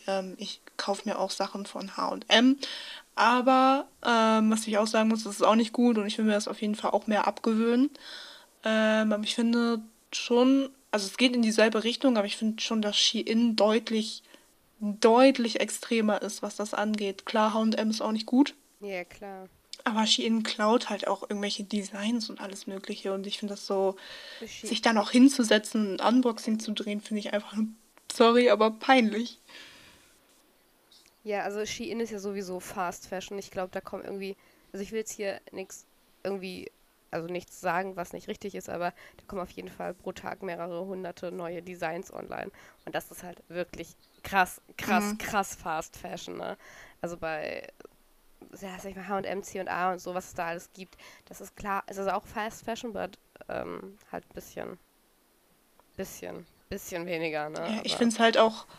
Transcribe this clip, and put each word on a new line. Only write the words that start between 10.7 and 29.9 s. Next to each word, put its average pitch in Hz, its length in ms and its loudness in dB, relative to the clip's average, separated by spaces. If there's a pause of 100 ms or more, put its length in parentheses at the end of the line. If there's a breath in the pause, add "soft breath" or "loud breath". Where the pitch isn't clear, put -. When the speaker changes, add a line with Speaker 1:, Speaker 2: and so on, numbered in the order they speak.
Speaker 1:
also 202 160 0
es - 100 -14
geht 247 180 6
in 240 60 4
dieselbe 220 440 4
Richtung, 240 320 2
aber 202 100 2
ich - 100 -6
finde 220 240 -2
schon, 220 200 0
dass 208 160 0
Shein 226 580 2
deutlich, 220 640 2 (600 soft breath)
deutlich 233 800 6
extremer 214 600 0
ist, 202 220 -8
was 208 140 -8
das 208 160 -6
angeht. 208 520 -2
Klar, 214 280 2
H 220 60 0
und 220 180 2
M 220 120 2
ist 220 120 -2
auch 220 100 -2
nicht 220 140 -2
gut. 269 280 4 (280)
Speaker 2:
Ja, 196 240 -8
klar. 190 420 -16 (380)
Speaker 1:
Aber 220 220 0
Shein 226 360 2
klaut 220 460 0
halt 202 180 -4
auch 196 160 -2
irgendwelche 202 400 -6
Designs 214 640 -4
und - 120 -14
alles 196 260 -12
Mögliche. 196 460 -8
Und 196 140 -6
ich 202 120 -8
finde 202 140 -6
das - 120 -12
so, 190 300 0 (500 loud breath)
Speaker 2:
Shein - 240 -12
Speaker 1:
sich 214 120 -4
dann 226 160 4
auch 208 140 2
hinzusetzen 220 800 6
und 180 100 -4
ein 220 140 4
Unboxing 226 440 2
zu 214 140 -6
drehen, 208 260 -4
finde 214 200 -4
ich 202 120 -6
einfach, 208 220 -4 (600)
sorry, 240 360 8
aber 214 220 4
peinlich. 226 680 2 (1800 loud breath)